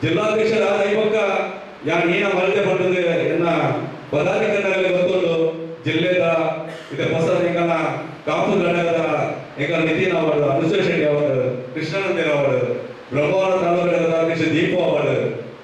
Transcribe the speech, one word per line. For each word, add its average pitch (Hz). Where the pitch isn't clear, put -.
ಜಿಲ್ಲಾ 165
ಅಧ್ಯಕ್ಷರ 220
ಐವಕ್ಕ 214
ಯಾ 165
ಏನ 202
ಮರಳಿ 180
ಬರ್ತದೆ 180
ಎನ್ನ 170
ಪದಾಧಿಕಾರಿಗಳಿಗೆ 190
ಗೊತ್ತುಂಟು. 175
ಜಿಲ್ಲೆದ 175
ಇದು 160
ಹೊಸ 165
ಎಂಕಲ್ನ 170
ಕಾಪು 156
ಘಟಕದ 170
ಎಂಕಲ್ 160
ನಿತಿನ್ 180
ಅವಾರ್ಡ್, 147
ಅನುಸೂಯ 165
ಶೆಟ್ಟಿ 165
ಅವಾರ್ಡ್, 143
ಕೃಷ್ಣಾನಂದ 175
ಅವಾರ್ಡ್, 131
ಬ್ರಹ್ಮಾವರ 185
ತಾಲೂಕು 175
ಘಟಕದ 165
ಅಧ್ಯಕ್ಷ 165
ದೀಪು 175
ಅವಾರ್ಡ್ 143